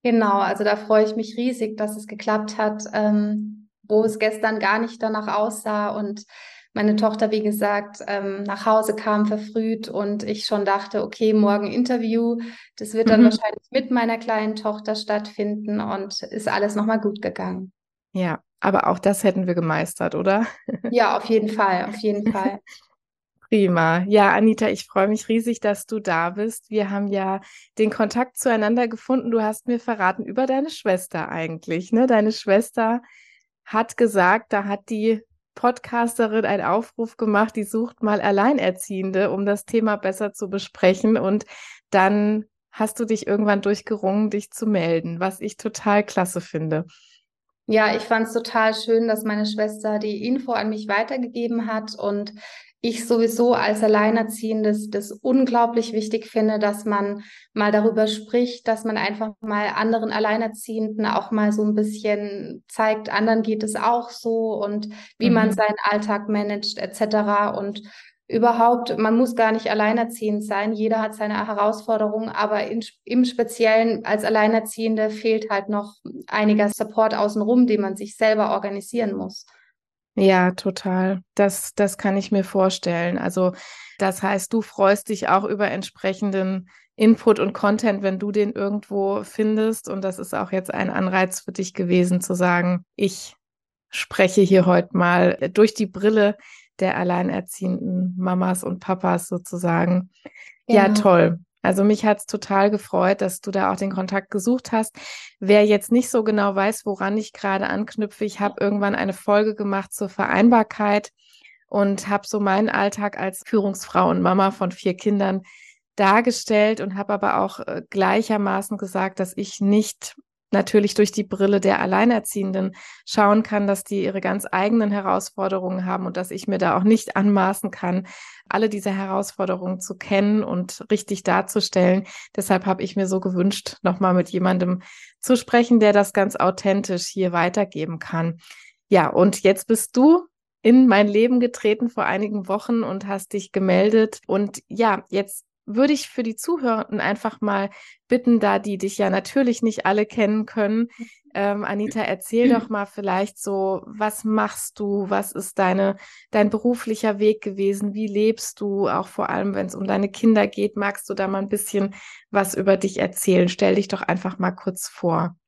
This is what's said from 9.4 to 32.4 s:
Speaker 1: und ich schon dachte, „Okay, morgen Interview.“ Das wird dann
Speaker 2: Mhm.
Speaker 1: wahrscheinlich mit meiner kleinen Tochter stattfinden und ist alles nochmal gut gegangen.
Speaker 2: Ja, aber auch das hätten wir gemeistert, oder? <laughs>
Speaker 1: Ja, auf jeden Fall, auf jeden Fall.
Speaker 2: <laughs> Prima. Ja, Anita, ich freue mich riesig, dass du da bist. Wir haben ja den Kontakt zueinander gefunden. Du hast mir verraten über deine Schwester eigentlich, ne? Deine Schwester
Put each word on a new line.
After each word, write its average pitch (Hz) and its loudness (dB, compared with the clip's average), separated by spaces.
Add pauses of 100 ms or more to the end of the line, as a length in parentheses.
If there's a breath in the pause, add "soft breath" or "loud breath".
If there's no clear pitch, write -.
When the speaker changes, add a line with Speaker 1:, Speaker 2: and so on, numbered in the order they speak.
Speaker 1:
und 208 -4
ich 214 -6
schon 208 -2
dachte, 196 -2
„Okay, 220 0
morgen 208 2
Interview.“ 233 0 (380 loud breath)
Das 214 -12
wird 220 2
dann 220 8
Speaker 2:
Mhm. 247 12
Speaker 1:
wahrscheinlich 220 4
mit 262 -2
meiner 233 0
kleinen 220 -2
Tochter 214 -4
stattfinden 208 -4
und 196 -6
ist - -6
alles 202 0
nochmal 214 0
gut 208 -4
gegangen. 185 -8 (400)
Speaker 2:
Ja, 180 -4 (180)
aber - 2
auch 180 0
das 196 0
hätten 190 2
wir 180 -2
gemeistert, 170 -2
oder? 196 0 (200)
<laughs> - -8
Speaker 1:
Ja, 226 2
auf - -6
jeden 214 2
Fall, 196 0
auf 208 -10
jeden 208 -2
Fall. 196 -4
Speaker 2:
<laughs> - -20 (800 loud breath)
Prima. 175 2
Ja, 202 6
Anita, 214 4
ich 202 -4
freue 196 2
mich 214 -2
riesig, 226 0
dass 202 -2
du 220 -6
da 170 -2
bist. 208 -8
Wir 208 -2
haben 202 -4
ja 196 -2 (380 loud breath)
den 214 2
Kontakt 233 -2
zueinander 233 2
gefunden. 240 -2
Du 226 2
hast 214 -4
mir 240 0
verraten 208 -2
über 254 -2
deine 269 0
Schwester 180 -4
eigentlich, 165 -6
ne? 233 4
Deine 220 4
Schwester 220 0 (600 soft breath)